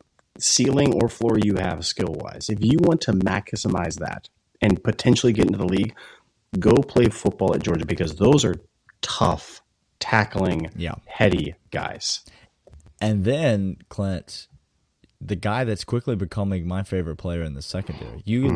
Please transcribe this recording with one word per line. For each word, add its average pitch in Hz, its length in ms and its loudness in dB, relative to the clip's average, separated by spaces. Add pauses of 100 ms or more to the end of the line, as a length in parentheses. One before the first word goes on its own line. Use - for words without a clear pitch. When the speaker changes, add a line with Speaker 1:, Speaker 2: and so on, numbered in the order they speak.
(380)
Speaker 1:
ceiling 135 540 2 (100)
or 117 60 2
floor 113 300 0
you 104 180 2
have 87 280 -4
skill-wise, - 640 -6
if 104 140 -2
you 123 180 4
want 165 220 4
to - 100 0
maximize 95 840 -2
that - 300 -8 (320)
and 101 240 2
potentially 120 480 4
get 104 140 4
into 98 120 2
the 98 80 -2
league, 95 280 0 (640)
go - 160 6
play 127 340 4
football 95 460 0
at - 80 0
Georgia 80 240 0
because 80 300 -2
those 131 280 4
are 92 100 0 (480)
tough, - 600 -2 (360)
tackling, 92 800 -2
Speaker 2:
Yeah. 82 180 -6 (120)
Speaker 1:
heady 90 480 0 (160)
guys. - 500 -6 (800)
Speaker 2:
And 104 240 0
then, 110 520 0 (140)
Clint, - 580 -6 (720)
the 98 160 -6
guy 107 280 -2
that's 110 200 -2
quickly 120 320 -2
becoming 95 500 -2
my 92 160 -2
favorite 87 340 -4
player 85 260 -6
in 78 120 -6
the 67 80 -10
secondary. 69 640 -10
You, 113 200 0
you 139 120 2